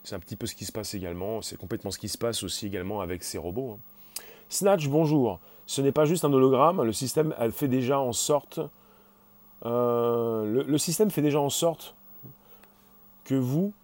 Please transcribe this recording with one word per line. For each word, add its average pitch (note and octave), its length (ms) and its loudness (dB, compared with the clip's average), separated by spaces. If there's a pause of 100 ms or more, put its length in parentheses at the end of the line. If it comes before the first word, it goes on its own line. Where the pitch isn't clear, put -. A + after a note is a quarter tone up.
C'est - 120 -12
un F#2+ 40 -8
petit G#2 180 -14
peu A#2 100 -8
ce - 80 -8
qui G#2 100 -12
se - 60 -10
passe G#2 220 -8
également, F#2 480 -6
c'est - 160 -12
complètement G2 340 -8
ce - 80 -10
qui A2 80 -10
se - 100 -8
passe A2+ 260 -4
aussi F#2+ 220 -8
également G2 360 -4
avec F2 220 -6
ces - 140 -8
robots, G#2 360 -6
hein. G2+ 60 -16 (680)
Snatch, F#3 380 2
bonjour. D3 540 4 (240)
Ce - 160 -4
n'est C#3 100 4
pas D3+ 140 4
juste E3 180 2
un D3 80 4
hologramme, C3+ 500 6
le A2+ 120 0
système D#3 440 -2
a A#2 140 0
fait C#3+ 160 -4
déjà B2+ 320 2
en B2+ 140 -2
sorte, - 480 -2 (1040)
euh, A#2 800 0
le, A#2 180 0
le D3 140 0
système F#3 340 0
fait D3+ 100 -2
déjà D3 200 2
en C#3+ 80 0
sorte - 460 -2 (1300)
que C3+ 100 0
vous C#3+ 380 0 (100)